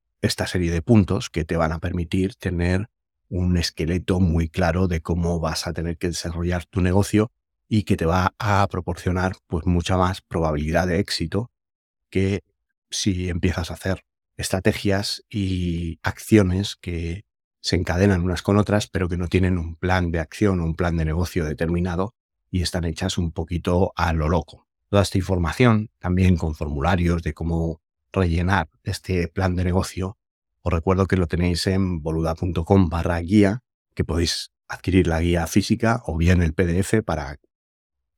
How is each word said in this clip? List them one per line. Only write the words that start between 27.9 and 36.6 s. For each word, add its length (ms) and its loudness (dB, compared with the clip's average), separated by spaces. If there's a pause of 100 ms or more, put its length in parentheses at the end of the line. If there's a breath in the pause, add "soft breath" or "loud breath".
rellenar 560 0 (160)
este 420 -4
plan 300 -2
de 80 0
negocio, 520 -2 (460)
os 100 -2
recuerdo 340 2
que 100 0
lo 100 2
tenéis 400 -2
en 360 0
boluda 340 -2
punto 280 -4
com 240 4
barra 300 -2
guía, 460 2 (320)
que 80 0
podéis 480 -2 (160)
adquirir 400 2
la 120 0
guía 280 0
física 580 0
o 100 -6
bien 240 4
el 140 2
P 120 2